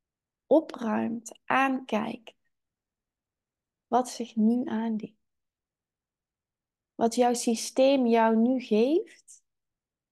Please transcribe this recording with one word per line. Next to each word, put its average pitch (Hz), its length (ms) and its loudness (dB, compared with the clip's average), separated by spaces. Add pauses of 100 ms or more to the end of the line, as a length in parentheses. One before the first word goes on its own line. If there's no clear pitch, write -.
(440)
opruimt, 226 1000 -2
aankijkt 262 920 -2 (1500)
wat 247 220 0
zich - 260 -12
nu 233 300 2
aandient. 220 520 -6 (1800)
Wat 226 200 -2
jouw 247 180 2
systeem 262 720 0
jou 226 300 2
nu 240 240 2
geeft 247 680 -2 (840)